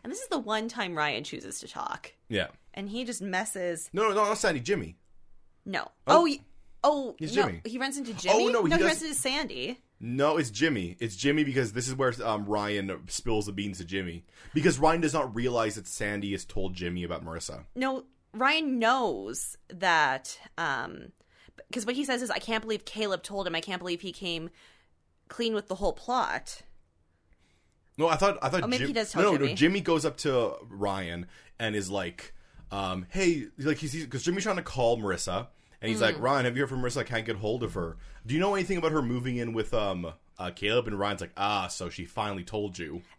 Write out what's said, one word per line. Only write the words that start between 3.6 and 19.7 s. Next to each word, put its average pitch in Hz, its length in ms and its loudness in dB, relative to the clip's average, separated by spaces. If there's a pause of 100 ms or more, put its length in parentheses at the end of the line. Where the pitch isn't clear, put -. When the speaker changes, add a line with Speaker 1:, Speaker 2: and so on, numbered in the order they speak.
Speaker 2:
No, 196 100 2
no, 220 120 6
no, 214 100 6
not 214 120 2
Sandy, 175 240 2
Jimmy. 113 340 -2 (680)
Speaker 1:
No. - 260 -4 (160)
Speaker 2:
Oh. 320 140 10
Speaker 1:
Oh, 349 40 6
he, 285 160 0 (420)
oh, 277 360 2
Speaker 2:
He's 156 160 -4
Speaker 1:
no, 262 120 6
Speaker 2:
Jimmy. 82 180 -6
Speaker 1:
he 226 120 -8
runs 277 200 -4
into 240 140 -6
Speaker 2:
Oh, 196 40 -8
Speaker 1:
Jimmy? 185 220 6 (160)
Speaker 2:
no, 220 100 4
he 160 60 4
Speaker 1:
No, - 80 6
he 170 60 4
Speaker 2:
does 165 40 6
Speaker 1:
runs 311 140 2
into 311 140 -4
Sandy. 262 680 -2 (180)
Speaker 2:
No, 135 380 2
it's 143 120 2
Jimmy. 104 500 0
It's 110 160 -4
Jimmy 143 280 2
because 127 300 0
this 123 140 -2
is 131 80 -4
where, 131 180 2 (100)
um, 107 220 0
Ryan 104 600 0
spills 110 400 0
the 104 60 -6
beans 101 260 -4
to 90 60 -8
Jimmy. 87 380 -6 (300)
Because 151 240 4
Ryan 160 240 6
does 147 120 2
not 131 220 0
realize 117 400 2
that 104 120 -10
Sandy 104 440 -4
has 95 140 -4
told 95 280 0
Jimmy 87 300 -4
about 85 220 -6
Marissa. 82 400 -10 (100)
Speaker 1:
No, 262 300 -2 (280)
Ryan 269 460 2
knows 202 760 2 (120)
that, 156 680 2 (200)